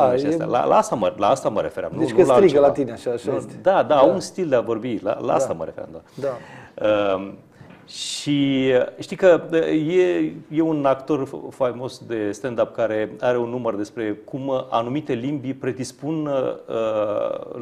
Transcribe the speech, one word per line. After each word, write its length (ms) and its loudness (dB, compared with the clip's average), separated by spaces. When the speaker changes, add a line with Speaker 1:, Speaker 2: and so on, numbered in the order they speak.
Speaker 1:
sună 120 4
și 80 0
Speaker 2:
e 40 0
Speaker 1:
astea. 180 0
La, 200 0
la 100 4
asta 180 2
mă, 220 0
la 120 2
asta 200 2
mă 120 -2
refeream, 380 -6
Speaker 2:
Deci 120 -2
Speaker 1:
nu, 60 0
Speaker 2:
că 60 6
Speaker 1:
nu 60 6
la 60 6
Speaker 2:
strigă 100 8
Speaker 1:
altceva. 20 8
Speaker 2:
la 60 6
tine, 200 -4
așa, 180 -6
așa 200 -4
Speaker 1:
Nu, 60 -2
Speaker 2:
este. 260 -8
Speaker 1:
da, 100 4
da, 100 4
Speaker 2:
Da. 160 4
Speaker 1:
au 140 8
un 80 0
stil 280 -6
de 60 2
a 60 6
vorbi, 420 -2
la, 180 -2
la 60 -6
Speaker 2:
Da. 80 0
Speaker 1:
asta 180 0
mă 120 -6
refeream, 280 -12
da. 80 -16
Speaker 2:
Da. 80 -6
Speaker 1:
Ehm, 460 0
și, 840 -2
știi 180 -10
că, 260 6
e, 600 0
e 100 -2
un 240 0
actor 440 0
f-, 220 -12
faimos 560 -4
de 260 -2
stand-up 420 -4
care 360 -2
are 180 0
un 100 -2
număr 260 -4
despre 380 -4
cum 460 -6
anumite 420 -2
limbi 420 -6
predispun, 720 -6
uh, 1400 -4